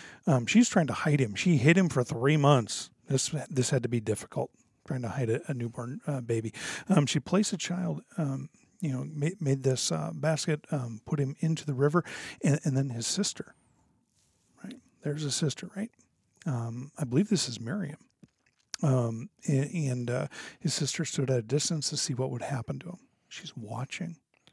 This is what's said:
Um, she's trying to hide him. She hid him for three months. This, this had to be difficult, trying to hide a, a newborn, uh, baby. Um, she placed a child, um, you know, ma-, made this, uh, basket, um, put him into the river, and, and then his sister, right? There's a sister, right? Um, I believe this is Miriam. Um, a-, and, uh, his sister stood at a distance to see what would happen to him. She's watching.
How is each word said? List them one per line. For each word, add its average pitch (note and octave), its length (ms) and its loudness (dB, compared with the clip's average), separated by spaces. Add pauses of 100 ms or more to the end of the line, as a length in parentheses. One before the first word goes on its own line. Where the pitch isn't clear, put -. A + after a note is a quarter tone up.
(260)
Um, B2 200 4
she's A#3 220 6
trying E3+ 180 4
to A#2 60 -4
hide D3 280 2
him. G#2 140 2
She F3 220 4
hid D3 200 8
him F#3+ 120 6
for C3 160 2
three C3+ 320 2
months. C#3+ 540 4 (180)
This, C3+ 260 0 (160)
this B2+ 200 0
had C3 120 2
to A#2+ 60 -4
be A#2 120 0
difficult, A2 500 -4 (360)
trying C3 160 -6
to A#2 60 -4
hide B2 200 -2
a, A#2 120 0 (100)
a C#3+ 40 -4
newborn, A#2+ 520 -6
uh, C#3 140 -4
baby. A2+ 320 -2 (360)
Um, E3+ 180 6
she D#3 120 -2
placed F#3+ 340 2
a G3 40 -2
child, E3+ 460 -4 (140)
um, C#3 320 -2 (320)
you D3+ 120 -2
know, B2+ 200 -4
ma-, D3+ 280 -2
made C3+ 240 0
this, C3 260 2
uh, D#3+ 240 -2
basket, D3+ 560 -2
um, A#2+ 340 -4
put D#3 140 -2
him C#3 220 -2
into D#3+ 260 0
the C#3+ 80 -2
river, D3 300 4 (400)
and, A#3 180 4
and C3+ 140 2
then C3+ 140 2
his A2+ 180 -6
sister, - 460 -4 (1080)
right? - 140 -14 (260)
There's D3 220 -4
a C3+ 80 -2
sister, - 420 -2
right? G3+ 160 -6 (560)
Um, A#2+ 500 -4
I D#3 80 -4
believe C3+ 240 2
this F#3+ 200 2
is A2 120 -8
Miriam. C#3+ 380 -6 (840)
Um, A#2+ 440 2 (200)
a-, C#3+ 400 2
and, B2 200 -2
uh, B2 180 -2 (340)
his D3+ 120 -2
sister D#3 320 -2
stood C3+ 260 -2
at B2+ 80 4
a A#2 40 0
distance D3 480 -2
to D3 60 -4
see C#3+ 180 -2
what B2 160 -2
would B2 120 -6
happen C#3 380 -4
to - 100 -14
him. F3+ 80 -14 (300)
She's - 280 -16
watching. B2 600 -8 (360)